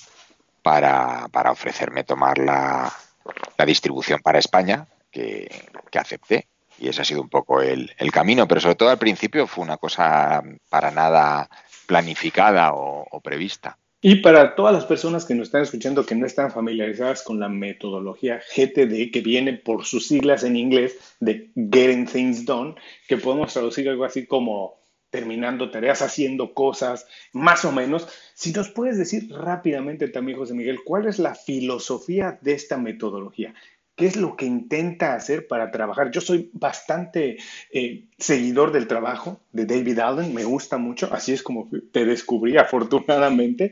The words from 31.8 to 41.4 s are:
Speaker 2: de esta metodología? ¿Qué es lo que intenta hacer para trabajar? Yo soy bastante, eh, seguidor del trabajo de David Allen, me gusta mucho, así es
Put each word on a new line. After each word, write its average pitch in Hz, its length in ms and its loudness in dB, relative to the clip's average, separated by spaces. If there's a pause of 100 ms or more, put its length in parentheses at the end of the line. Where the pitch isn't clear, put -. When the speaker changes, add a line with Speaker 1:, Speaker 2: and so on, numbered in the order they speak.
Speaker 2:
de 143 120 0
esta 143 260 -4
metodología? 107 760 -8 (420)
¿Qué 170 120 2
es 180 80 0
lo 190 200 -2
que 139 100 -6
intenta 151 680 -2
hacer 143 340 -4
para 113 220 -4
trabajar? 110 400 -2
Yo 135 100 -4
soy 170 340 -2
bastante, 151 840 -4 (340)
eh, 123 340 -6 (120)
seguidor 135 540 2
del 131 160 0
trabajo 123 520 -4 (120)
de 113 160 -4
David 120 320 0
Allen, 135 340 -2
me 113 120 -4
gusta 131 340 -4
mucho, 120 320 -4
así - 200 -4
es 131 120 -2